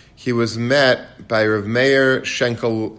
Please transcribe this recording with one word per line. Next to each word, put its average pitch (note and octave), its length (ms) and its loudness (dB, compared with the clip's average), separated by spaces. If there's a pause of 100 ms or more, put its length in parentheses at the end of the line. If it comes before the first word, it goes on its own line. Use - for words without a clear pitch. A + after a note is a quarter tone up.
(140)
he - 180 -6
was A#2 260 -2
met C3 720 0
by A2 180 0
Rav G#2+ 180 0
Meir C3 580 2
Shenkel-, A2+ 760 -4